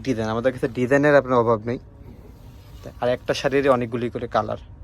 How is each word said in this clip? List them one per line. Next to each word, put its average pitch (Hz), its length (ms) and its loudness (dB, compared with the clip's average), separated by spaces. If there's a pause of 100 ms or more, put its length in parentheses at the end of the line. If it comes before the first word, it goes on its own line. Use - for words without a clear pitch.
ডিজাইন, 110 280 -2
আমাদের 117 200 2
কাছে 139 140 -4 (100)
ডিজাইনের 139 440 4
আপনার 127 220 0
অভাব 113 160 2 (100)
নেই। 127 100 -4 (1200)
আর 123 140 0
একটা - 240 -6
শাড়িরই 139 360 0
অনেকগুলি 120 400 -4
করে 120 200 -8
কালার। 110 240 0 (240)